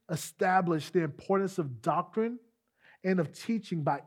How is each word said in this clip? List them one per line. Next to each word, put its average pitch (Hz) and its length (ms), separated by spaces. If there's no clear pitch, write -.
established 175 840
the 175 100
importance 190 560
of 131 240
doctrine 220 560
and 185 160
of 151 140
teaching 190 500
by 143 240